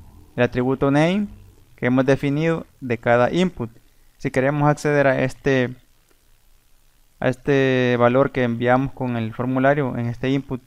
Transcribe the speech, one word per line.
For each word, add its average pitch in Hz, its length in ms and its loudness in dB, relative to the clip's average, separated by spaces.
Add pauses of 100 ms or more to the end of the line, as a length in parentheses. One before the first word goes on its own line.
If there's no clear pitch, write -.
(340)
el 123 80 0
atributo 127 480 0
name 175 380 2 (480)
que 120 100 -4
hemos 127 200 2
definido 147 600 0 (140)
de 120 180 -4
cada 120 340 2
input. 170 380 -2 (480)
Si 139 120 -6
queremos 143 380 0
acceder 147 380 2
a 135 160 0
este, 131 520 -2 (1500)
a - 80 -2
este 127 680 0
valor 127 340 2
que 127 120 -2
enviamos 123 480 0
con 123 240 -6
el 110 160 -4
formulario 131 640 0
en 120 100 -4
este 120 240 -4
input 135 360 -4